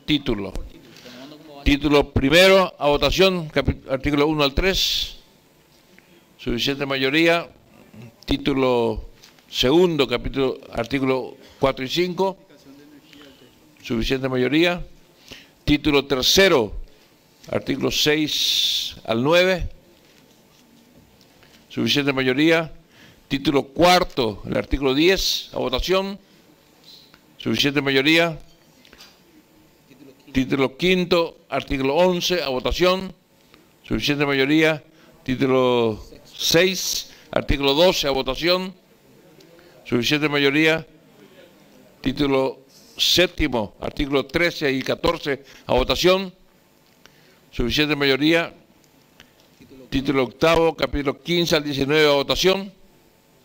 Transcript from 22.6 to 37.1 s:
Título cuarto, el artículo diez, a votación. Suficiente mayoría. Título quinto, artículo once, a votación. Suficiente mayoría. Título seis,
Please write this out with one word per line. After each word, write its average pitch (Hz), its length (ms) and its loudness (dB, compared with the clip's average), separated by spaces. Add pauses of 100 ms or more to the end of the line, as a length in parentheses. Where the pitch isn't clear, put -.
Título 139 400 0
cuarto, 165 800 2
el 120 100 -4
artículo 135 380 0
diez, - 580 0
a - 60 -6
votación. 180 580 -2 (1200)
Suficiente 139 460 -2
mayoría. 151 560 2 (1900)
Título 131 440 -2
quinto, 175 600 0 (120)
artículo 135 480 -4
once, 180 440 0
a 139 80 -4
votación. 170 640 -2 (720)
Suficiente 139 420 -2
mayoría. 147 580 0 (400)
Título 127 800 0 (320)
seis, - 800 -2 (160)